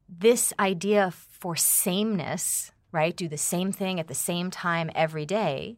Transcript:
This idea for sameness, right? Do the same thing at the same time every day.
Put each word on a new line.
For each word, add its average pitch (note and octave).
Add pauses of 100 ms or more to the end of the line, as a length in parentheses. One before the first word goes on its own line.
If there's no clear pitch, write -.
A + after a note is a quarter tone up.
This A3
idea G3
for -
sameness, F#3 (200)
right? E3
Do E3+
the D3
same F#3
thing F#3+
at D#3+
the D#3
same F3
time E3+
every D#3
day. F3+